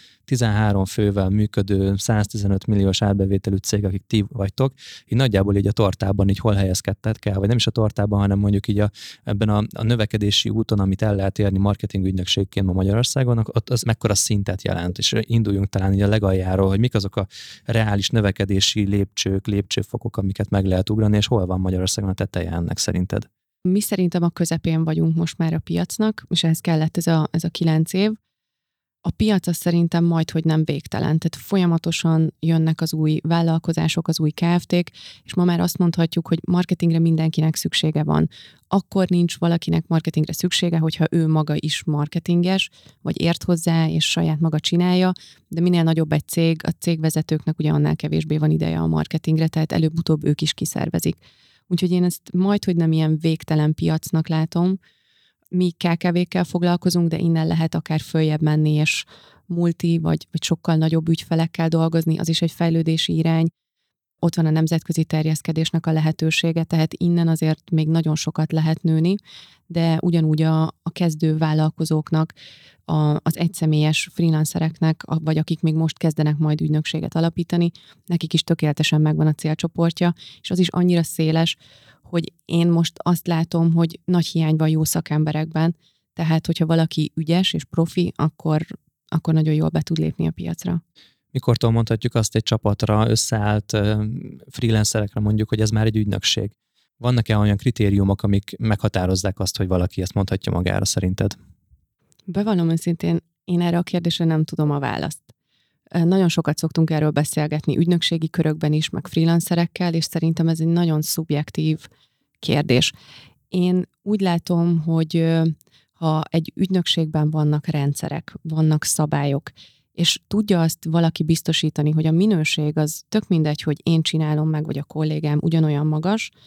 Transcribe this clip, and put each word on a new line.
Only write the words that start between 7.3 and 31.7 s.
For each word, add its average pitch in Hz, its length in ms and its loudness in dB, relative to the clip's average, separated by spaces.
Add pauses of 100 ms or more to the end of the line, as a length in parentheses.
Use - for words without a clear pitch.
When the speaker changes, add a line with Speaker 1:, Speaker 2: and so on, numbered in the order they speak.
Speaker 1:
vagy 101 100 0
nem 120 80 2
is 113 100 0
a 113 40 0
tortában, 104 480 0
hanem 98 200 2
mondjuk 101 300 0
így 101 100 0
a, 104 120 2 (340)
ebben 107 240 -2
a, 104 140 2 (120)
a - 80 -6
növekedési 107 680 0
úton, 107 320 0
amit 95 220 2
el 107 120 2
lehet 95 240 -2
érni 98 200 2
marketing 98 480 0
ügynökségként 95 600 -2
ma 92 60 2
Magyarországon, 113 640 0
ott - 320 -2
az 123 120 0
mekkora 110 320 0
szintet 98 480 -2
jelent, 90 360 -2
és - 220 -2
induljunk 104 480 0
talán 95 240 0
így 98 100 4
a 101 60 4
legaljáról, 95 600 2
hogy 98 100 2
mik 117 160 0
azok - 220 -2
a 98 100 -2 (380)
reális 110 440 0
növekedési 101 800 0
lépcsők, 98 600 -2
lépcsőfokok, - 680 -4
amiket 98 340 -2
meg 98 140 2
lehet 92 260 0
ugrani, 107 260 2
és 104 100 2
hol 98 200 0
van 92 140 -2
Magyarországon 92 500 -2
a 92 40 -2
teteje 87 360 -4
ennek 85 280 -4
szerinted? - 500 -2 (400)
Speaker 2:
Mi 196 120 2
szerintem 185 420 0
a 170 80 2
közepén 165 540 -2
vagyunk 160 320 0
most 165 220 -4
már 160 160 0
a 160 40 -4
piacnak, 180 720 -4
és - 160 0
ehhez 160 140 2
kellett 160 380 -2
ez 165 100 -2
a, 160 240 2
ez 160 140 -4
a 170 40 -4
kilenc 160 440 0
év. 202 180 0 (880)
A 180 100 -2
piac 214 360 2
az 170 100 -2
szerintem 170 480 2
majd, 165 260 0
hogy 156 140 -2
nem 156 200 2
végtelen. 156 540 -2
Tehát - 280 -6
folyamatosan 165 920 0